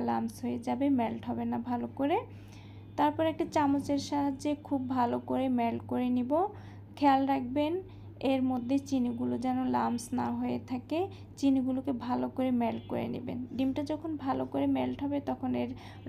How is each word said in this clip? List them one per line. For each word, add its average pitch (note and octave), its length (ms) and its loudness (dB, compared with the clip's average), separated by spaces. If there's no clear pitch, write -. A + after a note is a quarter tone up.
লামস A3+ 260 0
হয়ে A#3+ 220 -2
যাবে, B3 200 2
মেল্ট A3+ 300 0
হবে A#3+ 240 -2
না A#3+ 60 -2
ভালো A#3+ 160 -2
করে। C#4+ 180 2
তারপর G3+ 340 2
একটা - 120 -2
চামচের C#4+ 540 4
সাহায্যে C#4+ 440 0
খুব C#4 120 0
ভালো B3 200 4
করে B3+ 160 2
মেল্ট A#3 320 0
করে B3 160 0
নিব। B3 160 0
খেয়াল C4+ 240 6
রাখবেন C4+ 420 0
এর C4 80 4
মধ্যে B3+ 260 2
চিনিগুলো B3 440 2
যেন B3+ 140 2
লামস A#3 300 2
না A#3+ 80 2
হয়ে B3 200 0
থাকে। C4 280 -2
চিনিগুলোকে C4 520 4
ভালো B3 200 0
করে B3+ 140 2
মেল্ট A3+ 280 0
করে A#3 240 -2
নেবেন। - 240 -6
ডিমটা C4+ 260 0
যখন D#4 180 -4
ভালো C4 280 0
করে C#4 140 2
মেল্ট B3+ 280 0
হবে, C#4+ 140 0
তখন B3+ 200 -2
এর A#3+ 80 -4